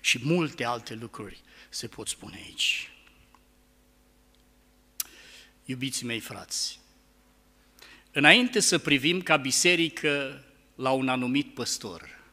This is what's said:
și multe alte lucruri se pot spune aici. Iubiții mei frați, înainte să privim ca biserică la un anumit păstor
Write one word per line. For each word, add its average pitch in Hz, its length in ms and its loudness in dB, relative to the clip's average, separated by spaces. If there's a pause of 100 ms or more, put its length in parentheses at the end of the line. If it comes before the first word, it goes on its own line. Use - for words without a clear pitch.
și - 220 0
multe 151 420 0
alte 120 300 -4
lucruri 110 480 -14 (260)
se - 180 -10
pot - 220 -12
spune - 360 -12
aici. - 460 -4 (2750)
Iubiții 127 420 -6
mei 117 140 -4
frați, - 600 -8 (1300)
înainte 202 480 6
să 180 180 2
privim 156 440 2
ca 160 140 4
biserică 143 1080 0 (300)
la 131 160 0
un 131 180 2
anumit 127 460 0
păstor - 680 -8 (120)